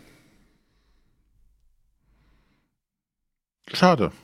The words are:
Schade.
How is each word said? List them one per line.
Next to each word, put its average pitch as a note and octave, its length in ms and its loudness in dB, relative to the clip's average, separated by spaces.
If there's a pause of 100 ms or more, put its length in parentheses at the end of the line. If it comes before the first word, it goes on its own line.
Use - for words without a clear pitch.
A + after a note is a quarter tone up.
(3750)
Schade. C#3 400 2 (100)